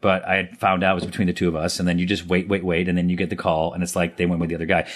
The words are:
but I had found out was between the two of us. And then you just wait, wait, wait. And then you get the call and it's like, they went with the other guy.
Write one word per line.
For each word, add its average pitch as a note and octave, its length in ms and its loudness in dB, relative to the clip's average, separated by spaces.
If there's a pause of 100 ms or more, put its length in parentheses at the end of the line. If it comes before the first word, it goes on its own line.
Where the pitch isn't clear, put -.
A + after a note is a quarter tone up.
but F#2+ 260 2
I F#2 80 2
had F#2 240 -4
found F#2+ 240 2
out F#2+ 120 4
was E2+ 100 -2
between F2+ 220 0
the F2 60 0
two F2+ 140 0
of E2 80 0
us. D#2+ 240 -2
And F2+ 80 0
then F2 120 2
you F2+ 60 2
just F2+ 220 -2
wait, F2+ 220 2
wait, G2 160 0
wait. F2 240 0
And F2+ 80 0
then F2 120 0
you F2+ 60 0
get F2+ 140 -2
the F#2 80 -4
call E2 360 0
and F2+ 80 -4
it's F2 140 -4
like, E2+ 220 0
they F2+ 80 0
went F2 160 0
with E2 80 -2
the E2 60 -4
other E2 100 -4
guy. E2+ 160 2 (140)